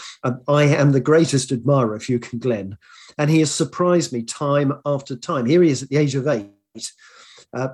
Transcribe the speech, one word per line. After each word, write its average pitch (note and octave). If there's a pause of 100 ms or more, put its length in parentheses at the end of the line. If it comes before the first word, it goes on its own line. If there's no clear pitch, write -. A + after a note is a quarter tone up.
(240)
Um, B2
I D3
am C#3+
the C3+
greatest D3
admirer B2
of G#2+
Yukon A#2+
Glen, G#2 (400)
and D3+
he D#3+
has D#3
surprised F3
me A#2+
time C#3+ (120)
after C#3
time. B2+
Here F3
he D#3+
is B2
at C3+
the C#3+
age D3
of C3+
eight, G#2+ (1040)
uh, C3